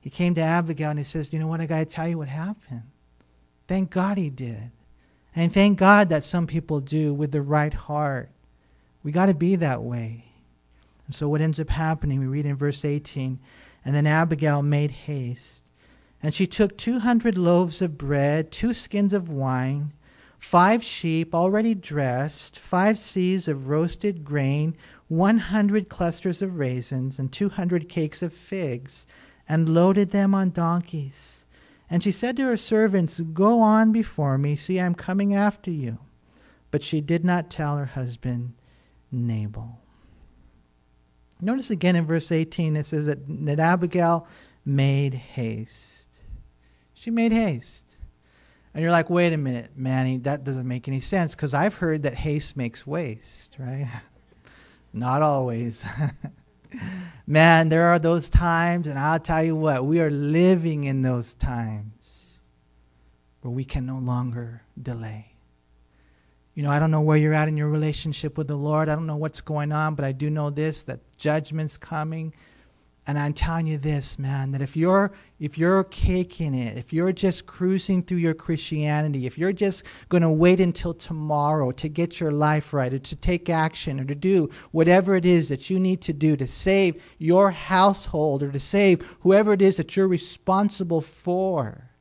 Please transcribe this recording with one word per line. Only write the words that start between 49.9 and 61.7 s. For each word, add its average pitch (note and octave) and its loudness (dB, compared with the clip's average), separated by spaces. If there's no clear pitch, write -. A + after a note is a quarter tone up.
that C#3 -4
doesn't C3 -6
make B2 -6
any C3+ -4
sense, E3+ -2
'cause C#3 -6
I've F3 0
heard D#3 -2
that C3 -2
haste D3+ -4
makes A#2+ -8
waste," C#3 -10
right? C3 -8
<laughs> - -20
Not B2+ -2
always. B2 -2
<laughs> G2 -12
Man, D#3+ 6
there E3 4
are E3+ 6
those E3 0
times, E3+ 2
and C#3 -6
I'll D#3 0
tell D#3+ -2
you E3 0
what, D3 0
we D#3 2
are D#3 2
living D#3+ 2
in C3+ 0
those B2+ -2
times A2 -8